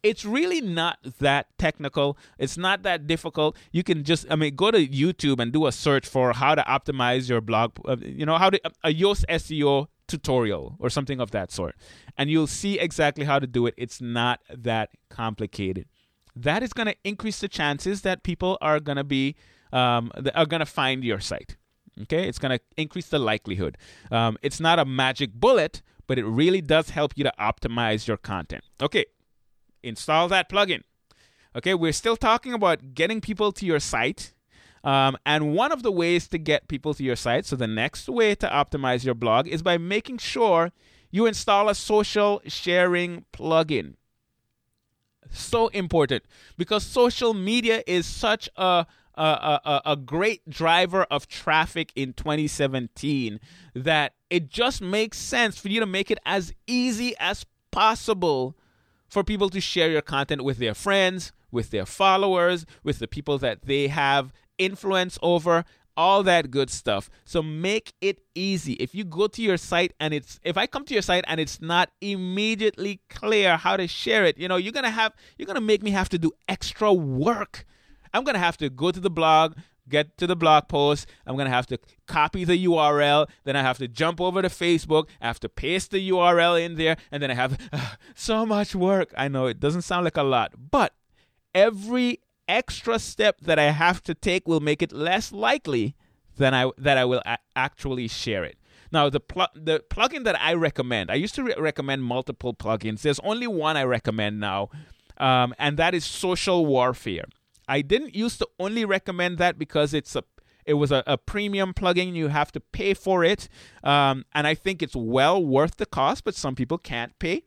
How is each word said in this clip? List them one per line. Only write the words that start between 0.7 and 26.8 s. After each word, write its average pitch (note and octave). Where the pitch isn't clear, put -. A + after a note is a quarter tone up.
that C#3
technical. C#3+
It's C3+
not F#3
that E3+
difficult. D#3
You F3
can D#3
just, D#3+
I D#3
mean, D3+
go F#3+
to F3+
YouTube C#3
and A#2
do D3+
a A#2+
search C#3
for B2+
how C3+
to D3
optimize C3
your A#2+
blog, A2
uh, C3
you C3+
know, D#3+
how F#3+
to, F#3+
a D#3
Yoast G3
S E3
E D#3
O C#3
tutorial A2+
or B2
something C3+
of A#2
that F#2+
sort. E2+
And C#3+
you'll D#3
see G3+
exactly D3+
how C#3
to C3+
do A#2+
it. A#2
It's A#2+
not A#2+
that A#2
complicated. G2+
That D3
is A3+
gonna G#3+
increase G3+
the G3+
chances D#3+
that F#3
people F#3
are D3+
gonna C#3+
be, C#3
um, A#2+
th-, C#3
are E3
gonna D3+
find C3
your A2
site. -
Okay, E3
it's -
gonna B2+
increase D#3
the D3+
likelihood. G2+
Um, A#2
it's C#3
not E3
a D3
magic C3
bullet, F3
but C3
it A#2
really D#3
does D#3